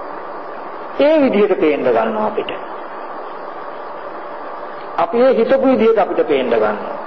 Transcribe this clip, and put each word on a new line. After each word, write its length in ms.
ඒ 220
විදිහට 380
පේන්න 280
ගන්නවා 420
අපිට. 240
අපි 240
ඒ 160
හිතපු 260
විදිහට 380
අපිට 260
පේන්න 240
ගන්නවා. 480